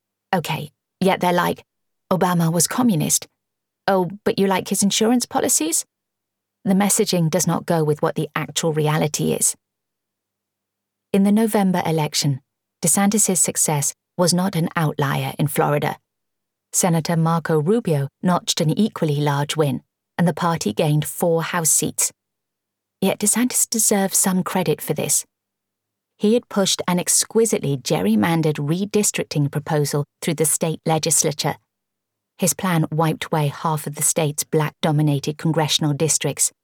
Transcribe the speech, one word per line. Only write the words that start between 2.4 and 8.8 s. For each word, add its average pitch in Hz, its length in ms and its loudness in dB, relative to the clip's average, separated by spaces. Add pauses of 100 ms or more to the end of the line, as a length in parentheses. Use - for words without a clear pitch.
was 175 140 0
communist." - 600 0 (580)
"Oh, 185 240 2 (140)
but - 140 0
you 196 100 2
like 185 200 -2
his - 140 -2
insurance 220 440 2
policies?" - 580 -2 (800)
The 196 100 2
messaging 190 560 2
does 175 160 0
not 165 180 0
go 165 200 0
with 151 180 0
what 160 140 0
the 156 180 -4
actual 156 380 -4
reality 156 600 0